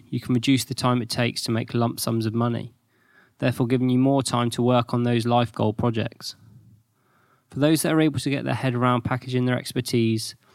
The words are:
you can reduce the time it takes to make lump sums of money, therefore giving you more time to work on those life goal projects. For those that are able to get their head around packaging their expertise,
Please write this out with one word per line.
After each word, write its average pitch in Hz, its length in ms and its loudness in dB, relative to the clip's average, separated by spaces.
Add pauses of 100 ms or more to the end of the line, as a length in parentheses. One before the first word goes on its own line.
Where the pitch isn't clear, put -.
you 123 100 -4
can - 140 -2
reduce 123 300 2
the - 100 -8
time 123 280 0
it 113 80 -8
takes 123 340 -2
to - 80 -4
make 113 240 -2
lump 117 240 0
sums 113 260 -2
of 107 80 -2
money, 117 400 -2 (640)
therefore 127 300 0
giving 127 220 2
you 127 100 2
more 135 240 2
time 120 260 0
to 120 140 -2
work 123 320 2
on 120 80 0
those 120 240 0
life 120 240 2
goal 110 220 0
projects. - 640 -4 (1160)
For 135 80 -8
those 151 240 4
that 156 100 0
are 160 80 4
able 156 180 2
to 139 120 -2
get 127 140 -4
their 131 100 0
head 127 180 -2
around 123 300 2
packaging 127 420 -2
their 123 140 0
expertise, 113 760 -2 (180)